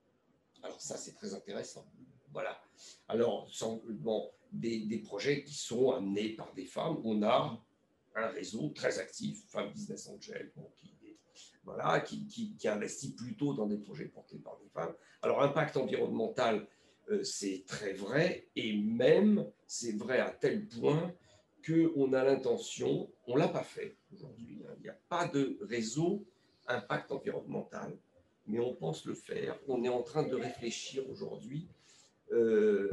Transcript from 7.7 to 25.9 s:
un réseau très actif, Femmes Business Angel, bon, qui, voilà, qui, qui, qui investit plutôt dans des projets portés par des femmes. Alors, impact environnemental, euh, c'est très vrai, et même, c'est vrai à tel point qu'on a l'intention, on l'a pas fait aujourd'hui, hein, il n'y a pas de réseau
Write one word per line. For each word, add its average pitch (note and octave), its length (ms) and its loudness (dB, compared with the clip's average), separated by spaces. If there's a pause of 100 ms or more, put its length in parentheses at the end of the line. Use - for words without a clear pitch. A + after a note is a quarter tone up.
un A2 120 0
réseau C#3+ 420 -6
très - 280 -2
actif, - 480 -6
Femmes G#2 260 -6
Business - 360 -10
Angel, - 480 -12
bon, - 200 -16
qui, - 140 -20 (720)
voilà, - 360 0
qui, - 260 -6
qui, - 300 -8
qui - 120 -2
investit G#2 440 -2
plutôt B2 420 -4
dans G#2+ 120 0
des G#2 120 0
projets - 280 -10
portés - 320 -16
par - 200 -16
des - 100 -20
femmes. - 260 -6 (280)
Alors, A#2 200 4
impact D3 340 2
environnemental, A2+ 880 0 (440)
euh, G2+ 120 2
c'est F#2+ 440 -4
très G2+ 260 -4
vrai, A#2 640 0
et A2+ 200 0
même, D3+ 720 6 (200)
c'est A#2 300 -4
vrai A2+ 220 0
à - 120 2
tel - 360 0
point C#3+ 480 2 (520)
qu'on D#3+ 460 4
a C3 120 6
l'intention, C3 880 2 (160)
on A#2+ 100 0
l'a E3 120 6
pas F3 140 -2
fait - 340 -10 (180)
aujourd'hui, - 520 -14
hein, - 120 -14
il - 40 -20
n'y - 80 -12
a - 80 -16 (100)
pas F3 200 0
de C#3 340 2
réseau A#2+ 600 0 (420)